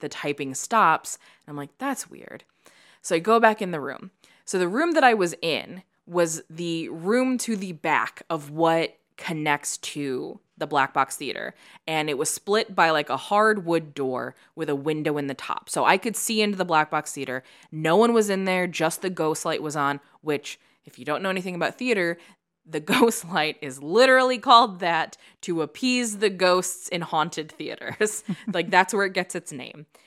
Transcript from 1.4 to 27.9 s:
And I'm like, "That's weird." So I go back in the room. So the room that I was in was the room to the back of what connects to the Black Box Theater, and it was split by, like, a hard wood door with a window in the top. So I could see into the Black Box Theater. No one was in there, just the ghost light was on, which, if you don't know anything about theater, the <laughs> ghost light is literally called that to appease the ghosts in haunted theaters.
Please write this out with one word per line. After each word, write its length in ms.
And 60
I'm 40
like, 220
"That's 320
weird." 340
So 120
I 60
go 180
back 240
in 80
the 100
room. 300
So 140
the 100
room 240
that 120
I 100
was 260
in 420
was 440
the 380
room 500
to 180
the 160
back 560
of 220
what 480
connects 640
to 600
the 80
Black 280
Box 220
Theater, 380
and 220
it 100
was 120
split 440
by, 160
like, 200
a 60
hard 500
wood 280
door 400
with 160
a 60
window 420
in 80
the 80
top. 340
So 160
I 140
could 180
see 240
into 160
the 80
Black 260
Box 220
Theater. 300
No 260
one 180
was 160
in 160
there, 200
just 360
the 80
ghost 340
light 180
was 140
on, 240
which, 360
if 120
you 60
don't 180
know 80
anything 240
about 240
theater, 380
the 160
<laughs> 0
ghost 460
light 340
is 220
literally 560
called 420
that 380
to 200
appease 560
the 120
ghosts 580
in 140
haunted 500
theaters. 720